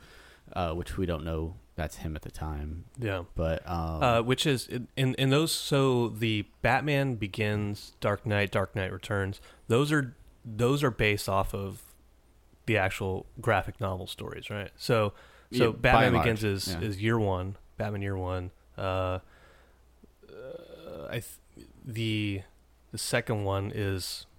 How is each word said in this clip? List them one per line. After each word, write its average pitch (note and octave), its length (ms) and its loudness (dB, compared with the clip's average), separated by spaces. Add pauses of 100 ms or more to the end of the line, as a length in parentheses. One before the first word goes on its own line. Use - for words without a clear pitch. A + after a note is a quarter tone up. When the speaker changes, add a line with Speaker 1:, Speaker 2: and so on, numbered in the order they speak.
(520)
Speaker 1:
uh, E2 220 -2
which E2+ 240 -6
we F#2 80 0
don't D#2+ 180 -2
know E2 300 -4 (200)
that's D#2 220 -6
him D#2 200 -6
at - 60 -10
the - 80 -12
time. D#2 540 -8 (140)
Speaker 2:
Yeah. G2 260 -4 (100)
Speaker 1:
But, E2 320 -2
um, E2 360 -2
Speaker 2:
Uh, A#2 180 4
which B2 240 0
is C3+ 240 0
in, A#2+ 260 -6
in, C3 200 0
in C3+ 160 2
those, D#3 220 4
so C3 580 2
the G#2+ 340 0 (160)
Batman C#3 540 2
Begins, G#2 880 -2
Dark G#2 260 0
Knight, G2+ 260 2
Dark G2 240 0
Knight F#2+ 160 -2
Returns, F#2+ 480 -2 (280)
those C#3 220 4
are, C#3 240 0 (300)
those A#2+ 400 2
are B2+ 60 4
based G#2 360 2
off F#2+ 280 2
of G2 280 -8 (840)
the A2 100 4
actual F#2+ 500 0 (140)
graphic G2+ 400 0
novel F#2+ 260 -4
stories, - 420 -10
right? G2+ 280 -6
So, G#2+ 360 2 (400)
so B2 120 4
Speaker 1:
Yeah, - 60 8
by - 100 -2
Speaker 2:
Batman C3 240 8
Speaker 1:
and B2 120 6
large, - 100 4
Speaker 2:
Begins A2 180 2
is, G2 300 0
Speaker 1:
yeah. E2 120 -4
Speaker 2:
is G2+ 160 -4
year A2+ 160 4
one, G2 380 0 (220)
Batman G#2 240 -4
Year G2 140 -2
One. F#2 360 -4 (260)
Uh, F#2 400 0 (1120)
uh, - 760 -14
I - 40 -10
th-, - 540 -10 (180)
the, G#2+ 580 -2 (500)
the A2 60 -8
second A2+ 460 0
one G2 300 0
is G2 520 -4 (120)